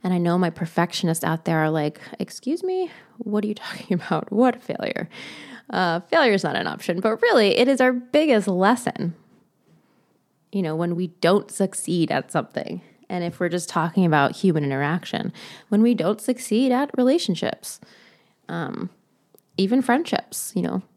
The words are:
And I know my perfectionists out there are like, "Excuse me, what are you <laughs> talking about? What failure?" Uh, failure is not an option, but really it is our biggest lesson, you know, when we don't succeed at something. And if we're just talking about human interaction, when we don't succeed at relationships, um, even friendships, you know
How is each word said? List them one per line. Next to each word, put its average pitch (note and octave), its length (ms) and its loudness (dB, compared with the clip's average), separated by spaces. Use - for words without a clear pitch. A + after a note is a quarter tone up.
And F#3 100 0
I F3+ 40 2
know F3 200 2
my F3+ 120 2
perfectionists E3+ 720 -2
out F3 220 -2
there E3 140 2
are D#3 100 2
like, D3+ 320 -2
"Excuse - 440 -6
me, F#4 280 -4
what G#3 280 -4
are - 20 -4
you G#3+ 60 -4
<laughs> - 120 -12
talking - 280 -6
about? - 380 -2
What A#3+ 300 2
failure?" - 460 -6
Uh, F3+ 320 0
failure C#4+ 320 4
is G3 100 2
not D3 120 -2
an E2+ 120 -2
option, E3+ 320 -4
but A3 220 0
really C#4 360 6
it B3 100 6
is C4+ 120 2
our B3+ 140 4
biggest B3 540 2
lesson, F#3 680 0
you G3 100 -2
know, D#3 140 -2
when E3+ 200 -2
we F3+ 120 -2
don't G3 300 4
succeed F3 600 0
at C#3 200 -2
something. - 500 -6
And F3+ 140 -4
if E3+ 160 -6
we're F3+ 80 0
just F3 220 -4
talking E3+ 360 0
about D3+ 300 4
human D3+ 300 2
interaction, C#3+ 680 -4
when G#3 120 4
we A#3+ 120 6
don't G#3 260 0
succeed B3 540 0
at C#4 240 0
relationships, - 840 0
um, E3+ 400 -8
even G#3 260 2
friendships, - 720 -2
you - 60 0
know - 200 -4